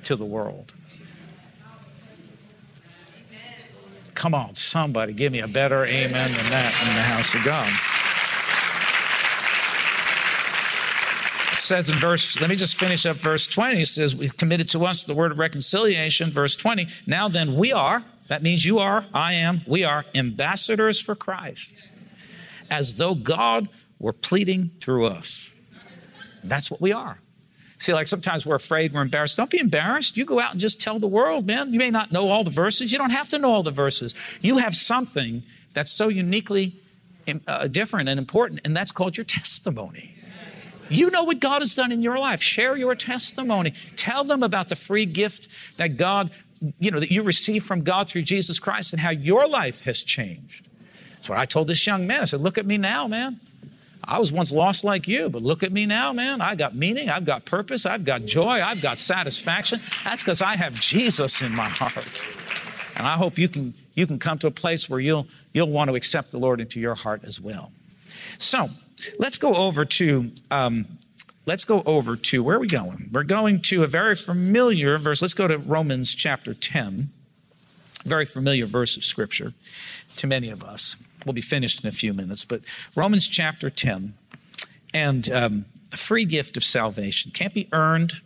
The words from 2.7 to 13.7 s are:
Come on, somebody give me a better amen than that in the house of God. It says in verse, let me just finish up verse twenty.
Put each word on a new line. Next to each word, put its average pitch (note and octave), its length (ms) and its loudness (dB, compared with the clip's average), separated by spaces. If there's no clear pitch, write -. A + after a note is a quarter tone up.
Come E3 200 -2
on, A2 200 -4
somebody A2+ 580 -2
give C3 180 0
me B2 100 -4
a G#2+ 80 -6
better C3+ 360 2
amen B2+ 480 0
than A#2 180 -2
that B2+ 300 2
in A2+ 140 2
the A2 80 2
house A2+ 320 2
of A2+ 100 0
God. C3+ 260 2
It - 60 0
says F3 320 2
in D#3 80 2
verse, E3 420 2
let D#3+ 80 2
me G3 80 2
just F#3 200 2
finish F3+ 280 2
up D#3+ 120 0
verse D#3 300 2
twenty. A3 360 2